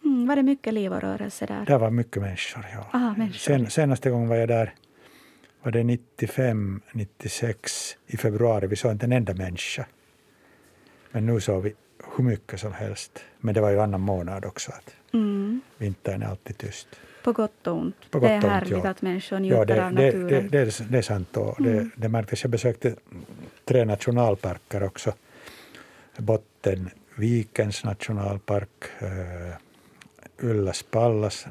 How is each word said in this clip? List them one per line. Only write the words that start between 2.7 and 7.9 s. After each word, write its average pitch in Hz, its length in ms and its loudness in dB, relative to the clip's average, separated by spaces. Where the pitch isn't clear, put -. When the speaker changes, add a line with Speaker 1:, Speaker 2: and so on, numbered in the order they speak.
Speaker 2:
ja. - 200 -10
Speaker 1:
Aha, 247 240 0
människor. 214 220 -2
Speaker 2:
Sen, 131 320 2
senaste 139 400 2
gången 120 180 2
var 117 80 2
jag 117 120 2
där, 113 260 2
var 120 100 -2
det 117 120 4
nittiofem, 113 960 0
nittiosex - 1040 -6